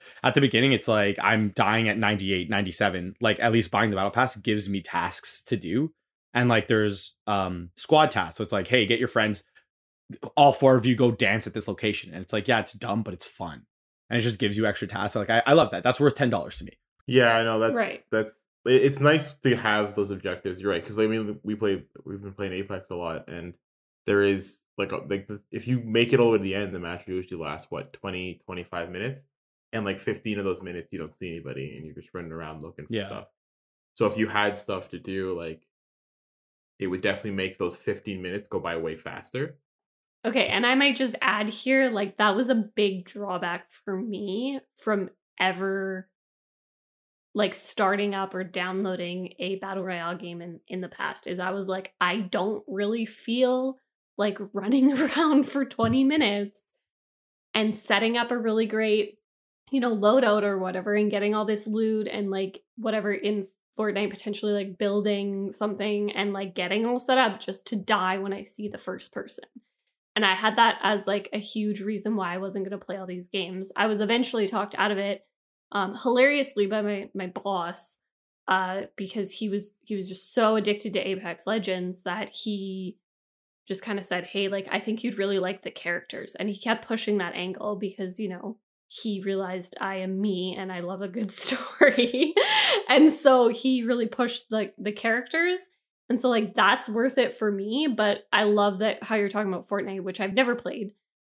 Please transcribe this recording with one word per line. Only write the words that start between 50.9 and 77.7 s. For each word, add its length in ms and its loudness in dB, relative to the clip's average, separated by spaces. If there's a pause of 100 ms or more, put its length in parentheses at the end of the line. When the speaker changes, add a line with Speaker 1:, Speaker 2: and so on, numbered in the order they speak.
Speaker 3:
is 120 -6
I 120 -4
was 180 -4
like, 320 -6
"I 200 2
don't 480 -2
really 380 -2
feel 720 0 (380)
like 220 0 (160)
running 380 4
<laughs> 60 0
around 460 4
for 200 -2
twenty 400 2
minutes 560 2 (920)
and 240 0
setting 400 2
up 140 0
a 80 0
really 280 2
great, 520 0 (520)
you 100 2
know, 140 2
loadout 480 6
or 160 0
whatever 360 -2
and 160 4
getting 240 0
all 100 0
this 220 -2
loot 420 0
and, 220 -4
like, 320 -4 (140)
whatever 360 -2
in 340 -2 (320)
Fortnite, 320 0
potentially, 420 -4
like, 260 -4
building 760 0
something 600 -2
and, 200 -2
like, 220 -6
getting 320 0
all 140 0
set 180 2
up 220 2
just 260 -10
to 100 -4
die 420 0
when 140 -4
I 120 -6
see 240 -10
the 100 -10
first 340 -10
person." 320 -10 (720)
And 80 2
I 120 2
had 220 0
that 220 4
as, 280 0
like, 240 -4
a 60 -6
huge 420 -6
reason 340 -4
why 180 -4
I 60 -6
wasn't 260 -6
gonna 140 -8
play 180 -10
all 100 -12
these 200 -10
games. 480 -6
I 140 2
was 120 0
eventually 460 0
talked 320 -4
out 140 2
of 60 -2
it, 280 -4 (460)
um, 280 -2
hilariously 680 4
by 140 0
my, 320 -4
my 120 -6
boss, 720 -6 (480)